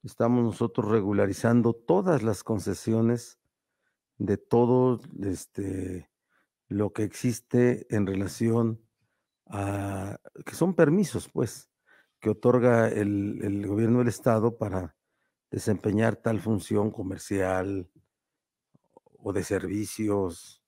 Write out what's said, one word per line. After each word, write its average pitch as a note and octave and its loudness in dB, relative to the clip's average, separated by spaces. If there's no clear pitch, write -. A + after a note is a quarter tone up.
Estamos A#2+ 2
nosotros A2+ -2
regularizando G#2+ 2
todas F3 2
las A2 -2
concesiones A2+ -2
de G2+ -2
todo, B2 2
este, F#2+ -8
lo G2+ -2
que A2 -4
existe B2 0
en G#2 0
relación A2+ -2
a, G2 -6
que - -14
son F3 0
permisos, E3+ 2
pues, - -6
que G#2+ 0
otorga A#2 4
el, G#2 -2
el G2+ -4
gobierno A2 2
del A#2+ 2
estado A2+ 0
para F#2 -6
desempeñar G#2 0
tal A2+ -2
función G#2+ 0
comercial F#2+ -4
o G2+ -6
de F#2+ 0
servicios. G2 -4